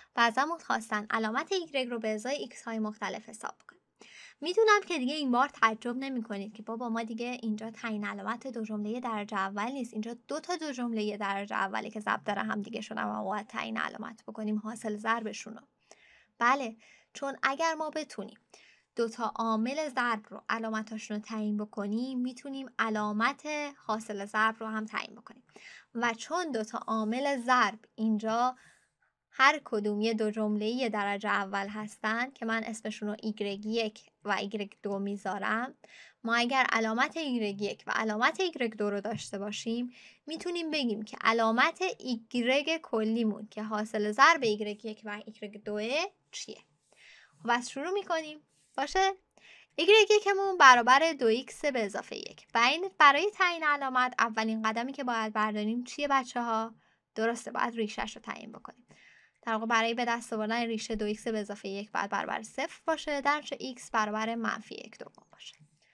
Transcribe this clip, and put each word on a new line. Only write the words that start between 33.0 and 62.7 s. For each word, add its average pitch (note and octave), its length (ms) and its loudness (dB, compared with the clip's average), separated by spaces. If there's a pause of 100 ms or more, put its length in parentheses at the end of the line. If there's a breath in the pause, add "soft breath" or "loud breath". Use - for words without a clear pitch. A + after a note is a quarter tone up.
رو G#3 100 -4
ایگرگ G#3 460 -4
یک A3 460 -4 (120)
و G#3 80 -2
ایگرگ G3+ 520 -4
دو G3+ 160 -4
میذارم، G3+ 760 -4 (500 loud breath)
ما A3+ 120 0
اگر A#3+ 360 4
علامت A3+ 460 0
ایگرگ A3+ 440 -2
یک - 260 -4
و - 80 0
علامت A3 440 2
ایگرگ C4 360 0
دو G#3 140 0
رو G3+ 120 -2
داشته G#3 360 -6
باشیم، A3+ 560 -4 (340 loud breath)
می‌تونیم E4 440 -4
بگیم A#3 320 0
که - 180 -14
علامت A#3 600 4 (180)
ایگرگ B3+ 800 0
کلیمون A3 720 0
که - 160 -10
حاصل G#3+ 480 -2
ضرب C#4+ 320 8
ایگرگ G#3 420 -2
یک G#3+ 200 -10
و G#3 200 -8
ایگرگ G#3 380 -14
دو G#3 180 -4 (500)
چیه؟ - 260 -12 (840 loud breath)
خب، A3+ 60 -2
از B3 200 2
شروع D4+ 220 -4
می‌کنیم. D#4+ 480 -4 (380)
باشه؟ F#4+ 340 2 (640 loud breath)
ایگرگ G4+ 420 8
یکمون G4 400 2
برابر C4+ 560 10
دو C4 120 0
ایکس A#3 400 0
به B3+ 200 0
اضافه F#3+ 320 -6
یک. - 360 -14
و - 40 2
این D4+ 400 4
برای D4+ 360 8
تعیین F4 300 2
علامت C4 560 2
اولین A3 420 2
قدمی A3+ 320 -2
که C#4 100 -6
باید A3+ 300 -2
برداریم G#3+ 500 0
چیه، C#4+ 240 -4
بچه‌ها؟ A#3 680 0 (400 soft breath)
درسته، A#3 360 -2
باید A#3+ 240 -2
ریشه‌ش A3 400 -4
رو A3 60 -18
تعیین - 300 -12
بکنیم. - 340 -18 (560 soft breath)
در A3+ 120 -4
واقع A3 120 -2
برای A3+ 280 2
به A#3+ 120 0
دست A#3 280 -2
آوردن A3 280 0
ریشه A3+ 340 -4
دو G#3+ 100 -2
ایکس G#3+ 220 -4
به A3 120 -2
اضافه G3+ 300 -8
یک G3 220 -8
باید - 180 -2
برابر - 320 -2
صفر B3+ 440 -8